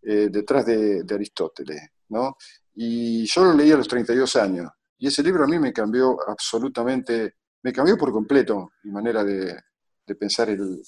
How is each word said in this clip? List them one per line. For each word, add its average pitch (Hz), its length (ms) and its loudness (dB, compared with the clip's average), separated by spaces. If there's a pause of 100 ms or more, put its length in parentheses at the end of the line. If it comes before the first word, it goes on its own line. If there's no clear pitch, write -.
eh, 107 280 2
detrás 104 360 0
de, 107 360 0
de 95 120 -6
Aristóteles, 78 640 -8 (300)
¿no? 123 260 -4 (380)
Y 117 520 -4
yo 175 180 2
lo 175 100 6
leí 147 180 8
a 151 40 8
los 117 120 0
treinta 120 240 -2
y 123 40 2
dos 131 200 0
años, 92 340 0 (280)
y 131 100 -4
ese 143 140 -2
libro 180 220 2
a 139 40 2
mí 165 100 2
me 135 140 0
cambió 120 440 2 (120)
absolutamente, 120 1040 -4 (280)
me 127 100 -4
cambió 165 260 4
por 135 140 0
completo 107 600 0 (120)
mi 104 80 -12
manera 110 320 -2
de, 95 300 -4 (520)
de 101 80 -8
pensar 104 360 -2
el 95 380 -6